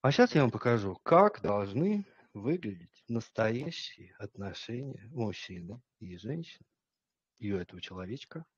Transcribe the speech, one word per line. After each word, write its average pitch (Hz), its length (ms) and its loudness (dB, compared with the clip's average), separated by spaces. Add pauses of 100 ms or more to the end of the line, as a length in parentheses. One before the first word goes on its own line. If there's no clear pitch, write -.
А 135 100 4
щас 240 220 6
я 151 80 8
вам 120 80 6
покажу, 104 520 0
как 196 400 6
должны 120 640 0 (280)
выглядеть 104 760 -6
настоящие 117 1080 -4
отношения 104 920 -10
мужчины 101 720 -8 (180)
и 90 180 -14
женщины. 147 480 -10 (720)
И 101 140 -6
у 95 60 -2
этого 90 220 -10
человечка 98 640 -12 (140)